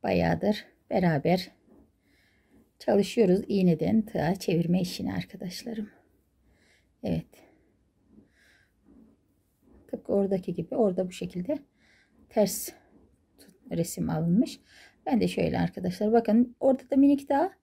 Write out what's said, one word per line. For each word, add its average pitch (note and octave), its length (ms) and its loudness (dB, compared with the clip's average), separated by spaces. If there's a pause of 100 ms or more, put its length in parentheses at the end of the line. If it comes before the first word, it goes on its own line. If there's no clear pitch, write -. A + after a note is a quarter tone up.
Bayağıdır E3+ 600 0 (260)
beraber F3 600 0 (1300)
çalışıyoruz G3+ 720 2
iğneden F#3 540 2
tığa E3+ 320 -2
çevirme F3 460 0
işini F#3 340 -6
arkadaşlarım. F#3+ 720 -10 (1120)
Evet. - 240 -4 (2500)
Tıpkı - 240 -8
oradaki G3 420 0
gibi F3 220 -6
orada F#3+ 300 0
bu F3+ 60 -10
şekilde F3+ 460 -8 (760)
ters - 360 0 (1040)
resim E3+ 400 -4
alınmış. E3+ 500 0 (460)
Ben C4+ 140 2
de F3+ 80 2
şöyle E3 300 -2
arkadaşlar F3+ 540 -2
bakın A#3 480 2
orada C4 300 0
da C#4+ 60 0
minik C#4 320 4
dağ D4 240 0 (100)